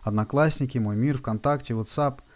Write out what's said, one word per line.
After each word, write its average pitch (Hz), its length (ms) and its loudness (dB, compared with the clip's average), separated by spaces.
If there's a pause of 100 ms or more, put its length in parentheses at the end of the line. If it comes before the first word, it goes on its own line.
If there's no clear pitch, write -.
Одноклассники, 131 760 2
Мой 104 180 0
мир, 131 220 2
ВКонтакте, 131 560 -2
WhatsApp, 135 460 -2 (160)